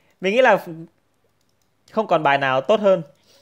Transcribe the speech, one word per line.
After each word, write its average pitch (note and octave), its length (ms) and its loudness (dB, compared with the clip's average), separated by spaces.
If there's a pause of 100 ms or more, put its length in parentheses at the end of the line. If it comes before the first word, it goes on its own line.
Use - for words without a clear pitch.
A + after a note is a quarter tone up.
(220)
Mình F#3+ 120 -2
nghĩ B3 80 2
là A3+ 240 2 (1300)
không - 160 -4
còn D#3+ 160 0
bài C#3 140 2
nào C3+ 240 -2
tốt G#3 180 0
hơn. F#3+ 240 0 (380)